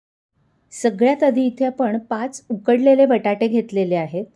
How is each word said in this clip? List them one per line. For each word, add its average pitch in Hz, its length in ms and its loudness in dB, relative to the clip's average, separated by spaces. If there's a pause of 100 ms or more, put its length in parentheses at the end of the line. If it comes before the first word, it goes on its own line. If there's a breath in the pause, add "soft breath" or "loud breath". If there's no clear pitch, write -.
(720)
सगळ्यात 240 520 0
आधी 262 220 2
इथे 247 200 -2
आपण 254 320 -2
पाच 226 520 -8
उकडलेले 254 560 2
बटाटे 226 420 0
घेतलेले 196 480 -2
आहेत 160 300 -4 (100)